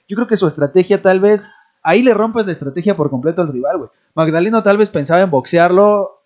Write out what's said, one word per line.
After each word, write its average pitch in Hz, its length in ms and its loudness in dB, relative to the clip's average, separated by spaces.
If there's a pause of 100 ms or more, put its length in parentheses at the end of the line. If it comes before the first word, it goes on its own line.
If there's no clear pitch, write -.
yo 202 80 -10
creo 226 140 -4
que 220 80 0
su 190 100 0
estrategia 180 560 0
tal 190 180 2
vez, 208 300 0 (320)
ahí 190 200 2
le 247 120 4
rompes 220 320 -2
la 180 60 -6
estrategia 165 440 -4
por 147 140 -2
completo 156 320 -4
al 151 100 -4
rival, 139 260 -4
güey. 127 120 -12 (240)
Magdaleno 170 480 0
tal 202 160 2
vez 214 100 2
pensaba 165 320 0
en 190 100 0
boxearlo 180 960 2